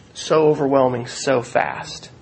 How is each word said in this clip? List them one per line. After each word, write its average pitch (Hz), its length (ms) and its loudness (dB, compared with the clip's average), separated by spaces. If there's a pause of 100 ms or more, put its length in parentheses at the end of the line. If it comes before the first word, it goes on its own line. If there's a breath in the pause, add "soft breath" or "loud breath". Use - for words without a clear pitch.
(140)
so 156 360 2
overwhelming 135 580 2
so 131 340 -2
fast. - 680 -6 (120)